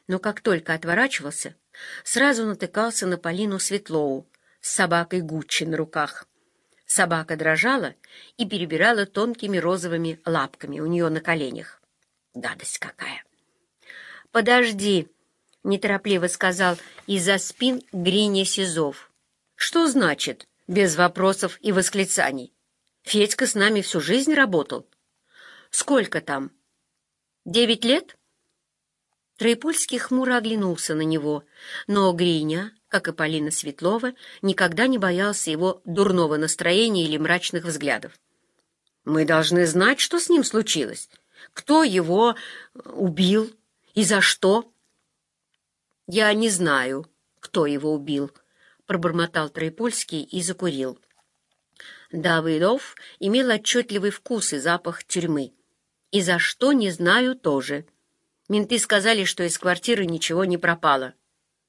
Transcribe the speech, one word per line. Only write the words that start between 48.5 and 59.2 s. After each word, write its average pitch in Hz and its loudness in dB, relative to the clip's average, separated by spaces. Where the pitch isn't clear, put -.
пробормотал 170 -2
Троепольский 160 -4
и 180 -8
закурил. 165 -4
Давыдов 165 0
имел 247 2
отчётливый 214 0
вкус - -4
и 143 -4
запах 170 -2
тюрьмы. 160 -2
«И 202 2
за 175 2
что, - 2
не 220 2
знаю 208 2
тоже. 143 -2
Менты 208 0
сказали, 214 2